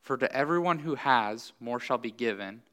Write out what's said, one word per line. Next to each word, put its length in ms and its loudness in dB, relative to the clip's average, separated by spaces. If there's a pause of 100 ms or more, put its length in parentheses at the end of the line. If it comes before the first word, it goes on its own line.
For 160 -2
to 180 0
everyone 440 2
who 160 -2
has, 640 2
more 180 -4
shall 200 0
be 120 -6
given, 600 -4